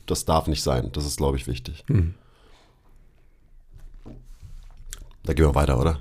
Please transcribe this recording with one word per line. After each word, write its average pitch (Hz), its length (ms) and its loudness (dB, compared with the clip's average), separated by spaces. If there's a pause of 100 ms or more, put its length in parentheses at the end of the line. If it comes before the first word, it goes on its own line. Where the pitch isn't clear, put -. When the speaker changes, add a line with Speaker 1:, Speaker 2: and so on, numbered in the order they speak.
Speaker 1:
das - 200 -2
darf 80 200 2
nicht 76 160 0
sein. 64 300 0
Das 73 120 -4
ist, 71 140 -4
glaub 69 180 0
ich, 65 120 -6
wichtig. - 400 -8
Speaker 2:
Mhm. 87 260 2 (3000)
Speaker 1:
Da 80 100 0
gehen 78 120 6
wir 69 100 6
weiter, 69 240 4
oder? 73 220 2